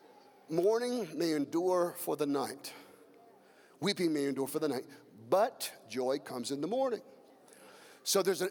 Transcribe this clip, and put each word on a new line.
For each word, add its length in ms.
"Mourning 680
may 160
endure 640
for 180
the 100
night. 460
Weeping 320
may 120
endure 240
for 100
the 100
night, 160
but 400
joy 300
comes 320
in 100
the 80
morning." 340
So 200
there's 200
an 80